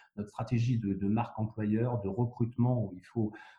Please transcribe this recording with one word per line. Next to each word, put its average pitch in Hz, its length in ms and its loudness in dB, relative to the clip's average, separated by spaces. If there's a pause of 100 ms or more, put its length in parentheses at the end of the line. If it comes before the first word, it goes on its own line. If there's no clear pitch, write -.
(180)
notre - 120 -6
stratégie 117 480 0
de, 98 160 0
de 95 140 -2
marque 110 320 0
employeur, 110 640 0
de 98 80 -2
recrutement, 120 760 2
où 95 80 -6
il 90 120 -14
faut, 107 260 -2 (280)